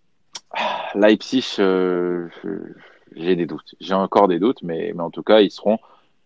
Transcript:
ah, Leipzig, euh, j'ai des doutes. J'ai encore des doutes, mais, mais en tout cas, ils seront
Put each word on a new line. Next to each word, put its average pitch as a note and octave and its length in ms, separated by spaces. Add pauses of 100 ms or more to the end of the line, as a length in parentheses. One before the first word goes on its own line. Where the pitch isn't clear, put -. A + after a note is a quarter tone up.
(500)
ah, - 460
Leipzig, A2 500 (140)
euh, F2+ 640 (880)
j'ai F2 220
des E2+ 100
doutes. - 340
J'ai F2+ 140
encore G2 320
des E2+ 140
doutes, A#2+ 240
mais, E2+ 320
mais F2 60
en E2+ 80
tout G#2+ 120
cas, G#2+ 200
ils F#2 100
seront G#2+ 260 (460)